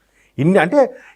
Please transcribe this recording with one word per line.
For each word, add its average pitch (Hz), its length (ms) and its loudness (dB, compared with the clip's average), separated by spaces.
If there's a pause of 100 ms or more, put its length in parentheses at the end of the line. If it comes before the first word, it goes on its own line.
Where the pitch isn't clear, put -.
(400)
ఇన్ని 180 200 0
అంటే 240 360 0 (200)